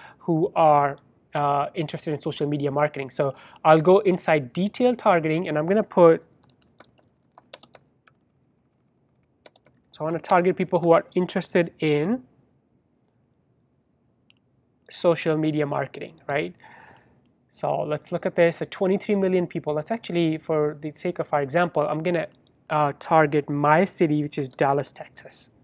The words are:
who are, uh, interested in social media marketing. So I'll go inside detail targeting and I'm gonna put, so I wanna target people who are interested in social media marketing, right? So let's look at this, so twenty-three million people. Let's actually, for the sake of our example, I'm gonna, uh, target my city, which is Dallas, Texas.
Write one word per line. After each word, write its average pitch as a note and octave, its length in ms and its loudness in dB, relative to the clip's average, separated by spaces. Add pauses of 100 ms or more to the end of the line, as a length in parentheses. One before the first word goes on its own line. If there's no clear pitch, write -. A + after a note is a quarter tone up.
(180)
who E3 380 -2
are, D3 420 4 (360)
uh, C#3+ 400 0
interested - 380 -8
in C#3+ 80 -6
social D3 280 -6
media C#3+ 240 -4
marketing. C#3+ 380 -2
So C#3 240 -4 (300)
I'll D#3+ 160 8
go F3+ 200 6
inside E3 520 0
detail A3+ 440 0
targeting E3+ 500 0
and D#3 100 -4
I'm D#3 100 -2
gonna G3+ 180 0
put, E3+ 400 6 (3750)
so - 80 -16
I D3+ 40 -6
wanna D#3+ 140 -4
target F3+ 380 2
people F3 240 -2
who E3+ 100 2
are E3 140 4 (100)
interested F3+ 640 -2
in D#3+ 460 -2 (2750)
social D#3+ 460 0
media D3+ 300 -2
marketing, C#3+ 480 -8 (140)
right? D#3+ 280 -6 (920)
So D3 320 -4
let's D3+ 280 -8
look E3+ 160 -6
at F3+ 80 -6
this, E3+ 240 2
so D#3 100 -8
twenty-three G3 460 -2
million F#3 320 0
people. D#3 280 -6
Let's D3+ 160 -6
actually, E3+ 480 -2
for D#3 420 -2
the D3+ 120 -10
sake F3 260 -8
of - 140 -8
our D3 80 2
example, D3+ 420 0
I'm D3+ 200 -4
gonna, E3+ 240 -2 (420)
uh, D3+ 300 0
target D3+ 500 2
my D3 360 2
city, D3+ 380 0
which D3 140 -8
is C3+ 140 -6
Dallas, C#3 420 -2
Texas. - 560 -20 (140)